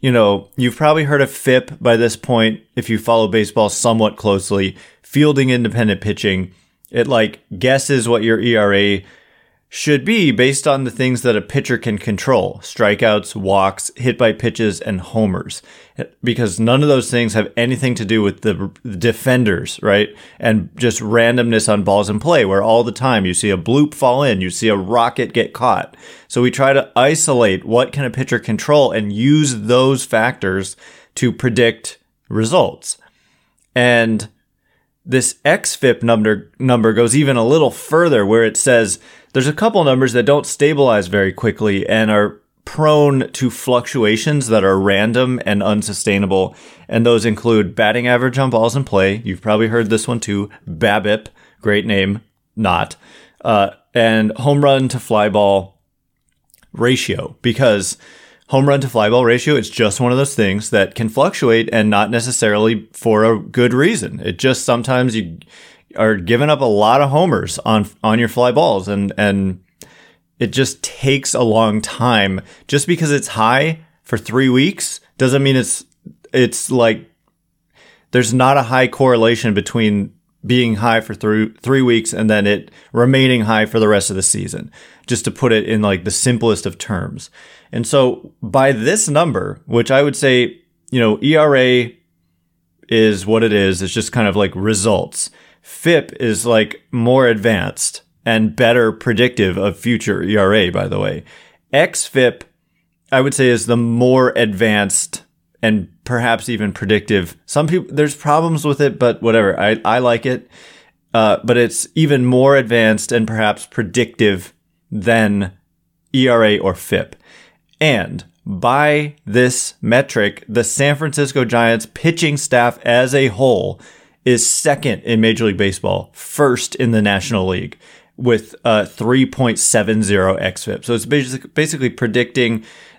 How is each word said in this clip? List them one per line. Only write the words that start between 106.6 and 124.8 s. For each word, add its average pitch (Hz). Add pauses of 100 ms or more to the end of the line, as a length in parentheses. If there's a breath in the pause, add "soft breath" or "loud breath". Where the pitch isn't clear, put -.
predictive. 101
Some 151
peop-, 170
there's 147
problems 156
with 143
it, 135
but 120
whatever. 110
I, 110
I 113
like 120
it. 127 (640 loud breath)
Uh, 110
but 120
it's 120
even 143
more 131
advanced 113
and 113
perhaps 110
predictive 110 (380)
than 101 (600)
E 131
R 117
A 104
or 95
fip. - (640 soft breath)
And 139 (200)
by 147 (100)
this 127
metric, 113
the 113
San 143
Francisco 139
Giants 117
pitching 165
staff 120
as 123
a 135
whole 98 (460 soft breath)
is 123
second 143